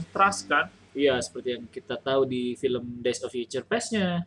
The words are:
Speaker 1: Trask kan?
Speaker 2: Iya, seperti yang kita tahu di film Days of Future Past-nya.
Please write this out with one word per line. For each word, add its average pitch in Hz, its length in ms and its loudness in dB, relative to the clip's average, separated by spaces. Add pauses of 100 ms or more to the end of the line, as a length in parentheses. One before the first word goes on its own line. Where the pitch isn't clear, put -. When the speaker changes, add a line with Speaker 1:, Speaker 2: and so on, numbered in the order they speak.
Speaker 1:
Trask 196 400 2
kan? 147 240 2 (200)
Speaker 2:
Iya, 135 280 4
seperti 123 320 -6
yang 120 160 -8
kita 127 300 -8
tahu 135 260 2
di 127 300 0
film 120 480 -2
Days 120 200 0
of 123 80 -4
Future 123 340 -6
Past-nya. 196 640 0